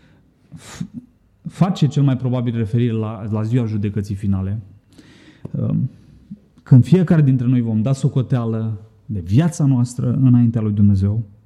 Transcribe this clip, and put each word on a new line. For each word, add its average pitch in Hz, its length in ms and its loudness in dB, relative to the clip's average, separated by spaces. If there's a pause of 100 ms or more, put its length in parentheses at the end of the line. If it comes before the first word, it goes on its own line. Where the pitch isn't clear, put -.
(560)
f-, - 260 -16 (680)
face 175 380 0
cel 139 160 0
mai 135 140 2
probabil 123 400 -4
referire 117 360 -2
la, 110 380 -6
la 107 120 -2
ziua 117 240 -2
judecății 104 480 -4
finale, 98 460 -4 (880)
um, 117 400 -4 (720)
când 127 220 6
fiecare 165 380 4
dintre 131 240 2
noi 127 140 2
vom 110 220 -2
da 135 100 0
socoteală 113 880 -2 (260)
de 101 140 -6
viața 143 440 0
noastră 123 480 0
înaintea 120 480 4
lui 107 120 -2
Dumnezeu. 101 500 2 (240)